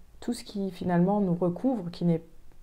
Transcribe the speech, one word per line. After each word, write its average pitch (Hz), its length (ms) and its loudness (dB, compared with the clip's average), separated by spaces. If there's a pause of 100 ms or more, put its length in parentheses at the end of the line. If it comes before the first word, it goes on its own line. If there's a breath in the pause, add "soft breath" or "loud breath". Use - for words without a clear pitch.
(200)
tout - 140 -4
ce 247 100 -8
qui 196 280 -6
finalement 180 500 2
nous 180 140 2
recouvre, 180 560 0
qui - 120 -6
n'est, 165 200 4 (400)